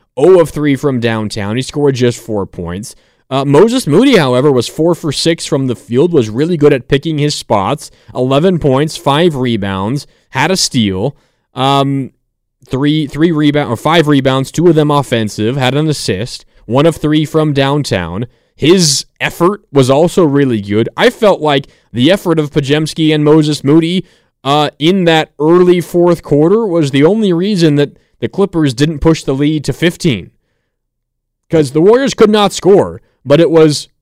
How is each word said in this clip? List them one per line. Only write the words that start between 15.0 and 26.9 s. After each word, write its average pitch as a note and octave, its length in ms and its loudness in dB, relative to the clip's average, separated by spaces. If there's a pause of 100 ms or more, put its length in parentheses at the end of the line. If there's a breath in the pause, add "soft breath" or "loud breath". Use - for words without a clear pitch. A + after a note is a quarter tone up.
had C3 180 -2
an D#3 140 -2
assist, A#2+ 560 -8 (220)
one C3 200 2
of D#3+ 100 2
three D#3 280 0
from D#3 300 -2
downtown. B2 720 -2 (280)
His E3 520 0 (120)
effort E3+ 540 -2
was C3+ 180 2
also E3 340 2
really C#3 360 0
good. G2+ 360 -2
I G3 120 2
felt G3+ 320 0
like D3 260 -2 (260 soft breath)
the B2 200 2
effort F3 260 0
of D3 120 -2
Podziemski D#3 640 -2
and D3+ 120 0
Moses D3+ 400 2
Moody, E3 420 2 (380 soft breath)
uh, C#3+ 340 0
in F3+ 260 0
that D#3+ 360 0
early F3+ 400 4
fourth F3 420 0
quarter F3 440 2
was E3 240 -2